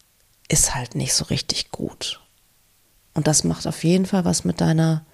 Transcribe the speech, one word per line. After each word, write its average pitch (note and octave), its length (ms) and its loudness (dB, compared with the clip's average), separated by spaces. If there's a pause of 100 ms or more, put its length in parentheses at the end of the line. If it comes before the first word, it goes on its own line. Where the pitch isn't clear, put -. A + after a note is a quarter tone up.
(480)
ist - 260 2
halt B2 200 -8
nicht C3 200 -2
so - 120 -2
richtig - 440 -4
gut. - 500 -8 (920)
Und D3+ 120 0
das D3+ 160 2
macht E3 240 -2
auf - 160 -6
jeden F#3 240 4
Fall F#3 180 0
was F3 200 0
mit F3 160 -2
deiner D#3+ 540 2